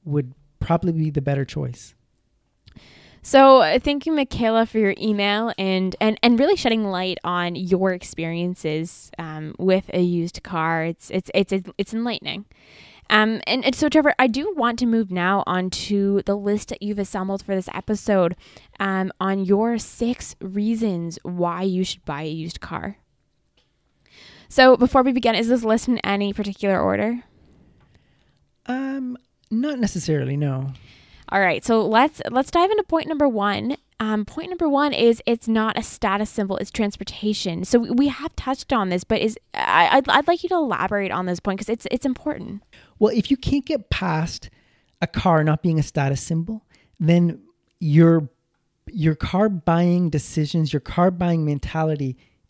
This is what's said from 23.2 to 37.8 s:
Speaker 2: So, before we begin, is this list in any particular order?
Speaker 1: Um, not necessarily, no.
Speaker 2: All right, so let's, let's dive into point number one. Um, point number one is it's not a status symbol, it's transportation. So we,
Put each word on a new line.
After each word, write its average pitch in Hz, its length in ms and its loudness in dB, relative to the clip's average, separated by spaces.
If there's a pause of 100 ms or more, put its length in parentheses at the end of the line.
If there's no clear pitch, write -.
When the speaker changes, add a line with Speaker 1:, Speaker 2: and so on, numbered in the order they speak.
Speaker 2:
So, 254 300 8
before 262 240 4
we 262 100 2
begin, 233 220 2
is 226 140 0
this 240 140 2
list 226 260 2
in 240 100 2
any 202 340 -2
particular 196 480 -2
order? 214 420 0 (1400)
Speaker 1:
Um, 262 540 -6 (320)
not 262 280 -2
necessarily, 147 600 -2
no. 135 340 -2 (600)
Speaker 2:
All 196 60 2
right, 180 260 0
so 220 220 2
let's, 240 420 2
let's 254 220 -2
dive 359 220 2
into 415 100 0
point 330 240 -2
number 294 220 2
one. 208 480 -2 (240)
Um, 214 240 -2
point 330 240 -12
number 349 200 -2
one 277 240 2
is 233 340 2
it's 233 200 -2
not 220 320 0
a 226 60 -4
status 202 440 -4
symbol, 196 280 -4
it's - 160 -8
transportation. 202 920 -4
So 240 140 4
we, 233 120 -2